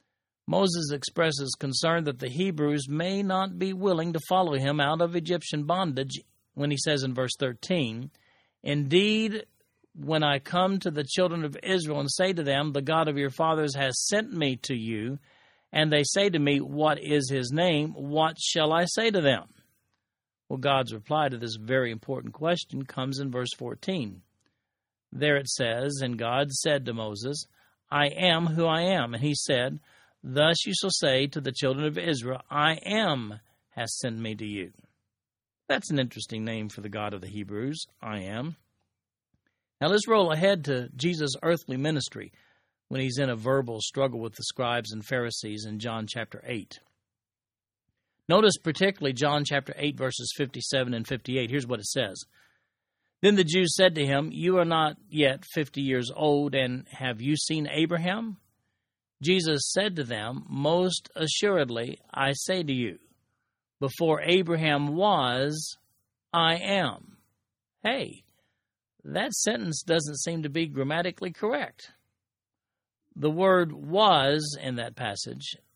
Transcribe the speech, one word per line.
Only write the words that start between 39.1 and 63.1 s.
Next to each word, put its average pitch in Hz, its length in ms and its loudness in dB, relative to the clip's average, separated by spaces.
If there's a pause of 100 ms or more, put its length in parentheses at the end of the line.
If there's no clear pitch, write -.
Now 147 80 2
let's 202 180 2
roll 208 240 4
ahead 170 340 2
to 127 300 -4
Jesus' 151 480 -2
earthly 160 340 0
ministry 131 560 -4 (560)
when 131 120 -4
he's 131 180 -2
in 135 120 2
a 117 60 -2
verbal 120 440 0
struggle 127 400 -2
with 113 140 -8
the 113 80 -14
scribes 120 500 -4
and 110 120 -10
Pharisees 113 600 -4
in 107 140 -8
John 113 280 -6
chapter 110 380 -10
eight. 117 360 -10 (1500)
Notice 196 300 6
particularly 165 560 0
John 147 300 2
chapter 143 320 -2
eight, 147 200 -2
verses 127 400 -4
fifty-seven 127 560 -2
and 113 160 -6
fifty-eight. 123 420 -4
Here's 131 160 -2
what 120 140 -4
it 104 60 -10
says. 104 360 -4 (1000)
"Then 202 140 8
the 185 80 6
Jews 170 300 4
said 185 200 6
to 147 120 2
him, 143 260 2
'You 175 260 2
are 170 60 6
not 160 340 2 (100)
yet 143 440 2
fifty 143 280 -4
years 127 340 0
old, 147 400 2
and 127 340 0
have 120 340 -6
you 147 140 2
seen 156 320 -2
Abraham?' 170 680 0 (880)
Jesus 160 500 2
said 190 240 0
to 143 80 -4
them, 117 440 -8
'Most 165 640 0
assuredly, 147 840 0 (120)
I 135 220 0
say 185 300 -2
to 143 100 -2
you, 117 260 -4 (800)